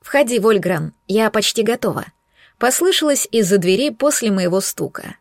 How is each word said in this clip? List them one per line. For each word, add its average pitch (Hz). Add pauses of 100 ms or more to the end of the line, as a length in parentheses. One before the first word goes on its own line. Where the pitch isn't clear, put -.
«Входи, 247
Вольгран, 180 (140)
я 214
почти 214
готова», 226 (560)
послышалось 294
из-за 202
двери 196
после 269
моего 185
стука. -